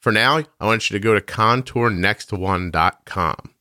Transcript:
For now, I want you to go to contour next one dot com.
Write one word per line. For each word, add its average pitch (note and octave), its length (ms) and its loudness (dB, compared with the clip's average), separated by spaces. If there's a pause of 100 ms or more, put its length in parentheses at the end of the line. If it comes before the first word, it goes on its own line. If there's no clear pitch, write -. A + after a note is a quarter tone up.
For B2 100 -2
now, B2+ 320 2 (160)
I - 80 -4
want A2 240 0
you G#2 80 -4
to G2 40 -6
go A2 120 4
to G2+ 60 2
contour A#2+ 680 0
next G2 420 -2
one F#2 380 -2
dot E2 340 0
com. - 460 -4 (100)